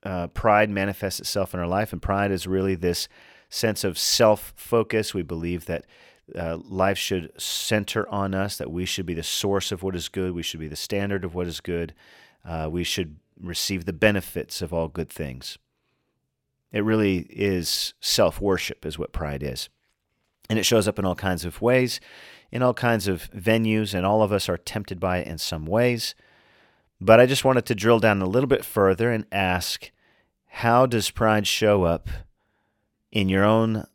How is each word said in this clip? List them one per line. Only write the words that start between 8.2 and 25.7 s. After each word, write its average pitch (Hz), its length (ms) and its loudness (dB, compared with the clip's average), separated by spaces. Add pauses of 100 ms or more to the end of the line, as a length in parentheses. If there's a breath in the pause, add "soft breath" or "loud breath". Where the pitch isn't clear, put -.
us, 98 220 -4
that 64 120 -8
we 87 160 -4
should 90 200 -6
be 87 80 -4
the 80 100 -4
source - 480 -2
of 92 120 -8
what 95 120 -4
is 85 140 -6
good, 92 240 -4
we 85 100 -6
should - 160 -8
be 80 80 -10
the 73 80 -12
standard 101 480 -4
of 85 100 -8
what 87 140 -4
is 80 140 -10
good, 85 320 -6 (500 soft breath)
uh, 80 260 -6
we 87 140 -4
should 80 320 -6 (260)
receive 90 440 -6
the 95 80 -4
benefits 95 680 0
of 85 120 -6
all 82 160 -2
good 80 200 -8
things. 65 480 -10 (1160)
It 104 100 0
really 104 360 2 (100)
is 95 720 -2
self-worship - 840 0
is 78 140 -8
what - 140 -8
pride 71 280 -6
is. 67 280 -8 (800)
And 110 100 0
it 95 60 -2
shows 110 200 4
up 104 140 -2
in 98 60 0
all 90 100 0
kinds 90 300 -2
of - 160 -8
ways, 123 400 2 (500 loud breath)
in 123 100 -2
all 123 120 4
kinds 113 340 0
of 90 240 -4
venues, 110 600 2
and 90 120 0
all 107 160 4
of 104 120 2
us 98 160 0
are 87 80 0
tempted 98 420 -10
by 92 200 0
it 73 80 -6
in 80 100 -10
some 78 280 -6
ways. 117 500 0 (840 soft breath)